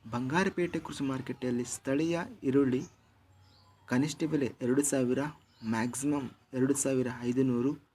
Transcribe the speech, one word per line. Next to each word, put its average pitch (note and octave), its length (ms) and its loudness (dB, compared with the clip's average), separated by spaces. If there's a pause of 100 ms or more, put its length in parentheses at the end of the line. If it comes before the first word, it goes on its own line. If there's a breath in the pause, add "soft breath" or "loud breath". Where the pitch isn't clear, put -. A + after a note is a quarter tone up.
ಬಂಗಾರಪೇಟೆ E3 840 -2
ಕೃಷಿ C#3+ 220 -6
ಮಾರ್ಕೆಟಲ್ಲಿ C3 640 -4
ಸ್ಥಳೀಯ E3 480 -2 (280)
ಈರುಳ್ಳಿ C3 320 4 (1080)
ಕನಿಷ್ಠ D3 300 0 (120)
ಬೆಲೆ C3+ 160 2 (180)
ಎರಡು C#3 240 4
ಸಾವಿರ, B2+ 280 2 (540)
ಮ್ಯಾಕ್ಸಿಮಮ್ B2 560 -2 (300)
ಎರಡು C3+ 240 4
ಸಾವಿರ B2+ 240 2 (220)
ಐದುನೂರು B2+ 440 2 (200)